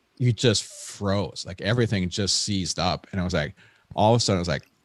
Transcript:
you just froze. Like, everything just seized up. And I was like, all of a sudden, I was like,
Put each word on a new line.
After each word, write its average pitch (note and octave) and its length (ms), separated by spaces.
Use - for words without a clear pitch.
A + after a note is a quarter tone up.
you B2 140
just A2 300
froze. - 840
Like, - 160
everything G2+ 480
just F#2+ 340
seized F#2+ 360
up. E2 320
And F#2+ 100
I F2 40
was F2 100
like, D2 220
all A2 180
of A#2+ 40
a - 20
sudden, G2 180
I - 20
was F2 80
like, C#2 200